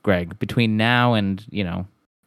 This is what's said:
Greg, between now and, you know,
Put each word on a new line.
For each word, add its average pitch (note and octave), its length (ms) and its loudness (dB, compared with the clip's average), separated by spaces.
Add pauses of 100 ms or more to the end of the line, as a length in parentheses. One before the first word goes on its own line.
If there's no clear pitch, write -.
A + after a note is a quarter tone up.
Greg, F2+ 340 0
between A2 400 0
now A#2+ 380 4
and, G2 340 -2
you G2+ 140 -4
know, F2+ 240 -6 (400)